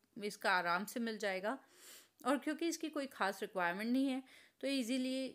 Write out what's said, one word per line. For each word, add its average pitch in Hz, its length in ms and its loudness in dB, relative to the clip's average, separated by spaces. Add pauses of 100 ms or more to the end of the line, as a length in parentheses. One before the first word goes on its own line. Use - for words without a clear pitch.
(240)
इसका 208 280 0
आराम 180 340 4
से 226 140 -6
मिल 226 180 -2
जाएगा। 202 400 0 (680)
और 285 120 4
क्योंकि 302 300 -2
इसकी 320 220 -2
कोई 294 180 -4
ख़ास 196 340 -2
रिक्वायरमेंट 196 500 0
नहीं 269 160 4
है 262 160 -2 (380)
तो 262 60 -2
ईजीली 262 680 0